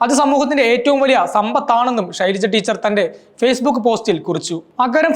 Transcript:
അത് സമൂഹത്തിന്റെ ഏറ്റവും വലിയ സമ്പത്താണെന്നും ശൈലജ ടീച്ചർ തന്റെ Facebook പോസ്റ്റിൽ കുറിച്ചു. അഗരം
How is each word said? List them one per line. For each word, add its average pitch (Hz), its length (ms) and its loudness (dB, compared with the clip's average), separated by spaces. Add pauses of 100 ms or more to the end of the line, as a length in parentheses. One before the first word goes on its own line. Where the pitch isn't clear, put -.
അത് 262 160 2
സമൂഹത്തിന്റെ 277 420 2 (100)
ഏറ്റവും 262 320 2
വലിയ 254 140 4 (160)
സമ്പത്താണെന്നും 233 720 0 (120)
ശൈലജ 196 340 0
ടീച്ചർ 220 320 -2
തന്റെ 208 200 0 (360)
Facebook 247 360 0 (100)
പോസ്റ്റിൽ 214 320 0 (100)
കുറിച്ചു. 165 300 -6 (280)
അഗരം 311 280 2